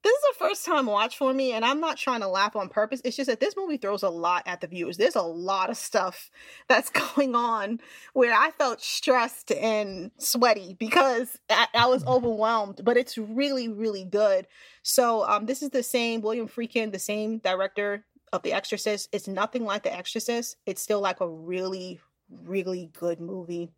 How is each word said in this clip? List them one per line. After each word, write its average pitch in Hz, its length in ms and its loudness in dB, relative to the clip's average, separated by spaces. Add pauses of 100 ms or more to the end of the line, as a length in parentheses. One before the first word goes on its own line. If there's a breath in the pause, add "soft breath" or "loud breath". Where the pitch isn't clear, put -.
This 427 100 4
is 587 200 2
a - 80 -8
first-time 320 460 0
watch 214 300 0
for 262 160 2
me, 262 200 2
and 220 120 0
I'm 277 140 2
not 320 180 -2
trying 240 260 -2
to 196 40 -2
laugh 196 300 0
on 190 120 -2
purpose. 220 360 0
It's 254 120 -2
just 269 120 -2
that 226 100 0
this 403 180 0
movie 370 200 -4
throws 202 260 -4
a 196 80 2
lot 170 360 0
at 180 140 -6
the 180 60 -8
viewers. 170 300 -6
There's 247 180 4
a 202 80 2
lot 185 480 -2
of 233 60 -4
stuff - 520 -4 (380 loud breath)
that's 240 240 4
<laughs> - 240 -2
going 262 220 2
on 226 420 0 (360 loud breath)
where 240 200 6
I 277 160 6
felt 269 320 0
stressed - 680 -2
and 202 680 -2
sweaty 208 580 2
because 247 600 2 (100)
I, 226 240 4
I 233 140 4
was 262 180 4
overwhelmed, 226 800 2
but 240 140 4
it's 247 200 0
really, 240 520 -2
really 208 340 -4
good. 196 460 2 (340 loud breath)
So, 233 400 4
um, 208 240 2
this 262 160 -2
is 285 80 -6
the 247 140 0
same, 233 360 0
William 220 280 -2
Friedkin, 226 420 -4
the 196 80 -8
same 214 400 -4
director 202 680 -2 (280)
of 180 100 -2
The 175 120 -2
Exorcist. 202 580 -2
It's 202 160 -6
nothing 214 360 -2
like 208 200 -4
The 185 100 -2
Exorcist. 233 600 -6 (100)
It's 185 160 -6
still, 208 180 0
like, 190 200 -2
a 180 80 0
really, 180 720 -6 (280)
really 180 680 -6
good 170 220 -2
movie. 170 580 -8